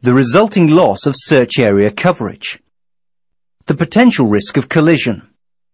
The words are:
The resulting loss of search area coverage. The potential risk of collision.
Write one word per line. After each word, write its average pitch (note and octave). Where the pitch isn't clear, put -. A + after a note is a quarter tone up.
The B2
resulting E3
loss D3+
of C#3
search B2+
area G#2
coverage. -
The D#3
potential F3
risk G#2
of B2+
collision. D3+